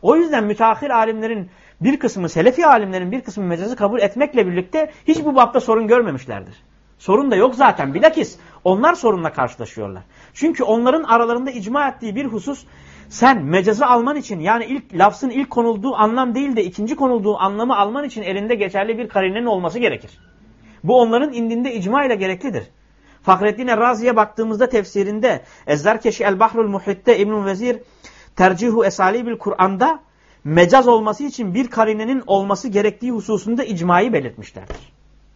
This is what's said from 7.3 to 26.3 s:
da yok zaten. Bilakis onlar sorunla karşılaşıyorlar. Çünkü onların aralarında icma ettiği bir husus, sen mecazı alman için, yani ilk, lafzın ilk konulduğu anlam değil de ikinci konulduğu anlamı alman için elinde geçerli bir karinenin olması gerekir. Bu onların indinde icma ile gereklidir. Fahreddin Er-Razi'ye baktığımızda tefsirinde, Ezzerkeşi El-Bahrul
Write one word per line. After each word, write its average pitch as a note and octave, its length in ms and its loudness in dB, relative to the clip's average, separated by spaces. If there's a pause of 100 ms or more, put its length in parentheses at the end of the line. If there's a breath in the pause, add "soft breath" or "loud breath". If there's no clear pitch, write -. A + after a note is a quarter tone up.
da G#3+ 60 2
yok A#3+ 180 2
zaten. G3 400 2
Bilakis D#4 440 2 (260 loud breath)
onlar A3 300 2
sorunla F#3 380 -2
karşılaşıyorlar. G#2+ 680 -8 (320 soft breath)
Çünkü D4 300 -2
onların A#3+ 380 2
aralarında A#3 480 0
icma B3 380 -4
ettiği A3+ 280 -8
bir C#4 80 -4
husus, A3+ 400 -8 (440 loud breath)
sen A#3+ 360 4
mecazı G3 420 2
alman B3 300 2
için, A3 240 -8
yani A3 240 0
ilk, A#3 300 -8
lafzın G#3 360 2
ilk C4+ 200 -4
konulduğu A#3 460 -2
anlam A3+ 380 0
değil C4+ 220 -2
de G#3+ 80 0
ikinci G#3 320 -6
konulduğu A#3 420 0
anlamı G#3 400 0
alman A3 260 -2
için A3 180 -10
elinde G3+ 320 -4
geçerli G3+ 440 -4
bir A#3 100 -8
karinenin G3 380 -2
olması F#3 320 -2
gerekir. G3 320 -4 (720 soft breath)
Bu A#3+ 160 6
onların A#3+ 320 2
indinde A#3 420 -4
icma A3 300 -2
ile B3 100 0
gereklidir. F#3+ 500 -4 (580 soft breath)
Fahreddin G#3 440 2
Er-Razi'ye A#3 500 0
baktığımızda A3 520 0
tefsirinde, G#3 760 -2 (240 loud breath)
Ezzerkeşi G#3 580 0
El-Bahrul G#3+ 440 0